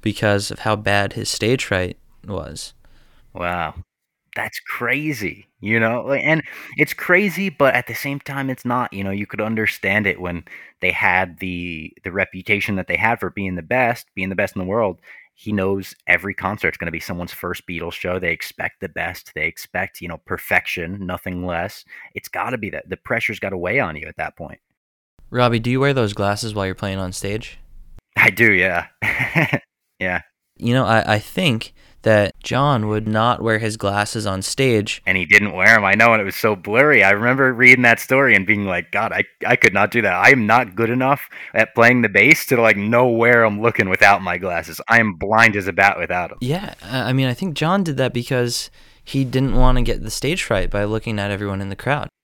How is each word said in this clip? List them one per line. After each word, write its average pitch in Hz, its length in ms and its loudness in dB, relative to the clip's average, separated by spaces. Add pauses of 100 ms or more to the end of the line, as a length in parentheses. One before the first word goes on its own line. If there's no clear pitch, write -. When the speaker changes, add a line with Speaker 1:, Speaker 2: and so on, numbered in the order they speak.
Speaker 1:
because 101 500 0
of - 80 -14
how 110 160 -2
bad 101 380 -2
his 104 160 -8
stage 120 360 -2
fright 92 320 -2 (300)
was. - 460 -12 (600)
Speaker 2:
Wow. 87 420 -6 (600)
That's 120 240 -8
crazy, 123 880 -6 (140)
you 110 180 0
know? 113 260 0
Like, 135 180 -2
and 156 200 0 (320)
it's 147 180 -2
crazy, 190 540 0
but 139 260 2
at 123 140 -2
the - 80 -10
same 143 240 -8
time, 139 300 -8
it's 131 160 -8
not. 123 260 -2
You 98 140 -8
know, 98 60 -4
you 101 140 -4
could - 140 -14
understand 107 680 -2
it 95 140 -2
when 87 240 -8 (380)
they 90 100 0
had 90 480 0
the, 87 540 -8 (100)
the 92 80 -6
reputation 98 640 -2
that 92 120 -6
they 87 100 -4
had 113 240 2
for 92 80 -4
being 95 260 -6
the 87 60 -6
best, 120 520 -2
being 95 140 -6
the 95 80 -4
best 98 200 -4
in 101 40 -6
the 92 80 -4
world. 101 320 -2 (340)
He - 180 -10
knows 98 440 -2 (120)
every 90 260 -2
concert's 95 440 -4
gonna 85 140 -6
be 80 80 -8
someone's 87 340 -10
first - 340 -10
Beatles 85 260 -8
show. 92 260 -6
They 87 120 -2
expect - 500 -10
the 95 80 -8
best. 85 460 -10
They 78 120 -6
expect, - 540 -10
you 87 60 -12
know, 85 180 -10
perfection, 90 800 -6
nothing 90 400 -8
less. 87 380 -6 (300)
It's - 160 -14
gotta - 280 -6
be 104 140 -8
that. 78 180 -12
The 92 80 -8
pressure's 117 420 -6
gotta 98 180 -6
weigh 90 220 -4
on 87 160 -4
you 76 120 -14
at - 100 -18
that 76 200 -10
point. 73 220 -14 (720)
Speaker 1:
Robbie, 120 280 2
do 117 120 -4
you 131 80 0
wear 139 140 2
those 113 200 0
glasses 104 400 -2
while 101 120 -2
you're 92 100 -4
playing 95 240 -6
on 92 120 -6
stage? 101 460 -8 (580)
Speaker 2:
I - 140 4
do, 107 240 4
yeah. 90 340 0 (140)
<laughs> 131 580 -2 (400)
Yeah. 90 220 -4 (360)
Speaker 1:
You 120 160 -2
know, 127 120 2
I, 107 300 2
I 107 40 0
think 127 540 -2 (300)
that 104 280 4 (100)
John 127 460 0
would 107 200 -2
not 110 340 0
wear 110 160 0
his 110 180 -4
glasses 104 500 -2
on 95 160 -2
stage. 113 640 0
Speaker 2:
And 95 120 2
he 90 80 0
didn't 104 280 6
wear 101 220 6
'em, 107 80 4
I 95 120 4
know, 117 180 6
and 107 80 2
it 98 40 -2
was 95 100 -6
so 110 200 2
blurry. 113 480 4
I 95 60 6
remember 123 420 4
reading 123 300 8
that 117 180 6
story 131 360 2
and 95 100 2
being 104 200 0
like, 90 260 -4
"God, 104 200 -2
I, 98 120 -2 (220)
I 120 120 4
could 107 160 4
not 101 180 2
do 120 120 0
that. 95 100 2
I 98 160 6
am 131 160 4
not 110 300 2
good 113 140 0
enough 127 380 0 (260)
at 110 220 0
playing 120 280 6
the 110 60 2
bass 104 380 4
to, 123 140 2
like, 110 160 4
know 117 300 4
where 117 360 4
I'm 104 180 0
looking 113 280 2
without 98 320 6
my 90 160 -4
glasses. 85 500 -6
I 113 120 6
am 110 160 2
blind 107 400 4
as 98 120 -2
a 98 60 -4
bat 98 240 4
without 87 340 -4
'em." - 100 -18
Speaker 1:
Yeah, 160 420 -6
I, 120 260 -4
I 127 40 0
mean, 135 140 2
I 123 60 -2
think 165 220 -6
John 180 280 0
did 156 140 -4
that 131 160 0
because 120 560 -2 (340)
he 135 220 -2
didn't 131 300 0
wanna 127 260 8
get 113 220 0
the 113 80 -8
stage 160 320 -4
fright 92 260 0
by 101 160 -2
looking 107 340 -4
at 101 120 -4
everyone 98 280 -4
in 98 100 -6
the 98 60 -8
crowd. 135 320 -4 (160)